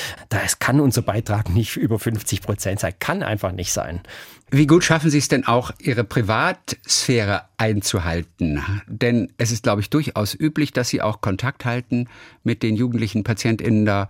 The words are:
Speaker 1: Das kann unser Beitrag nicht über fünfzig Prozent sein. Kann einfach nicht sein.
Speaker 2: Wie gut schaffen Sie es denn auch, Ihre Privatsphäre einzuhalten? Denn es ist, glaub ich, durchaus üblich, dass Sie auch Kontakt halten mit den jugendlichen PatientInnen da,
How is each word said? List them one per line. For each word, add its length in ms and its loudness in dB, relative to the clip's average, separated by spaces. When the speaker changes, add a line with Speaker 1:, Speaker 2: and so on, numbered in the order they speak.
Speaker 1:
Das 280 -2
kann 220 2
unser 220 4
Beitrag 460 -2
nicht 280 0
über 240 0
fünfzig 420 -4
Prozent 380 -4
sein. 180 -2
Kann 240 -2
einfach 300 -2
nicht 200 -6
sein. 280 -4
Speaker 2:
Wie 120 6
gut 180 6
schaffen 240 2
Sie 80 4
es 120 2
denn 180 2
auch, 320 2
Ihre 260 0
Privatsphäre 1400 0
einzuhalten? 1040 0
Denn 520 0
es 120 0
ist, 120 -4
glaub 160 2
ich, 100 -2
durchaus 500 0
üblich, 340 0
dass 160 -2
Sie 120 -2
auch 220 -4
Kontakt 420 -4
halten 420 -2
mit 180 -2
den 140 2
jugendlichen 480 0
PatientInnen 640 2
da, 240 0